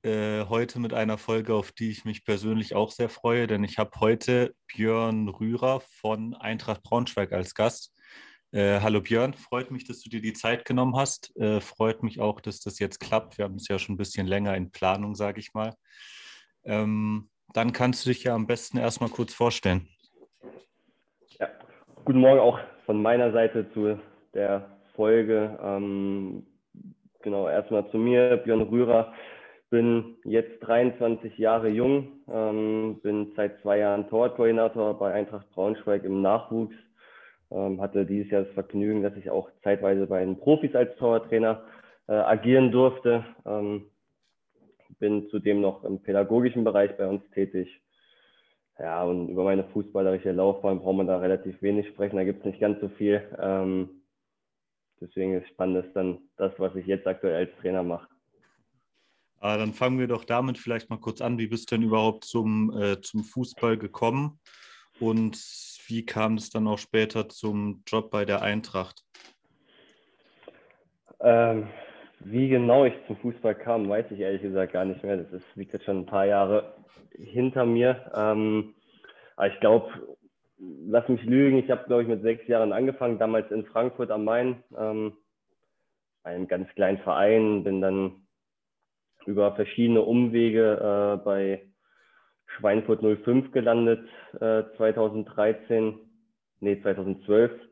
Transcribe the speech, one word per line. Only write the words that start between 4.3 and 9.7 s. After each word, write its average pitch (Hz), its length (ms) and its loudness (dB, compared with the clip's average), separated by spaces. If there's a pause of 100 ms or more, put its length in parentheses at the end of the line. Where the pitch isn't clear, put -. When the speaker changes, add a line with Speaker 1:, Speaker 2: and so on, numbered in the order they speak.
Speaker 1:
Björn 110 640 0
Rührer 120 500 -2 (220)
von 110 340 -6
Eintracht 110 480 -6
Braunschweig 117 500 -2
als 92 220 -4
Gast. - 400 -2 (560)
Äh, 101 300 2
hallo 107 200 2
Björn, 117 320 0
freut 127 380 -8